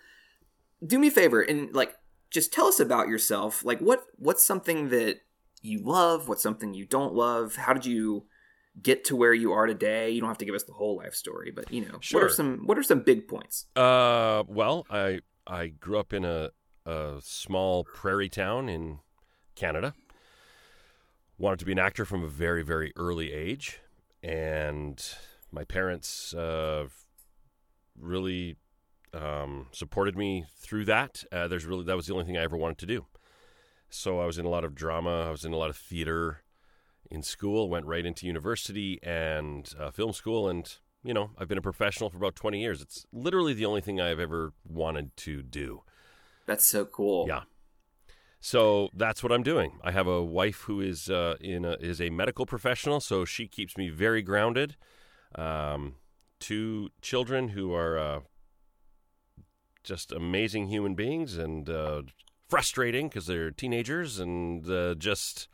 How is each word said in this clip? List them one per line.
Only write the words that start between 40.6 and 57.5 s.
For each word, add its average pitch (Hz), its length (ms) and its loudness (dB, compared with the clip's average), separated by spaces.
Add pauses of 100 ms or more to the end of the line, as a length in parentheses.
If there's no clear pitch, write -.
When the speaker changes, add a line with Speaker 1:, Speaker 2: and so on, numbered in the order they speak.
Speaker 1:
you 123 80 -4
know, 104 240 -2
I've 92 120 -8
been 98 100 -2
a 90 40 -6
professional 98 460 -2
for 87 80 -16
about 92 180 0
twenty 104 280 -2
years. 95 180 -4
It's - 320 -16
literally 160 400 0
the 107 140 -2
only 104 160 0
thing 95 180 -2
I've 85 200 0
ever 80 340 -4 (120)
wanted 78 520 -4
to 73 240 -8
do. 65 400 -10 (640)
Speaker 2:
That's 107 200 2
so 104 200 2
cool. 95 420 0
Speaker 1:
Yeah. 73 140 -2 (1000)
So 104 540 4
that's 110 280 -2
what 120 100 2
I'm 123 100 4
doing. 113 420 0
I 90 60 -2
have 92 160 2
a 87 160 2
wife 92 400 0
who 101 180 -4
is, 92 300 -4
uh, 85 320 0
in 87 240 -4
a, 85 60 -2
is 85 280 -6
a 87 80 0
medical 104 380 -2
professional, 135 540 -2
so 92 260 0
she 113 200 -8
keeps - 300 -12
me 92 140 -4
very 107 320 2
grounded. 117 540 0 (580)
Um, 73 600 -6 (440)
two 107 500 -6 (100)
children 127 500 -2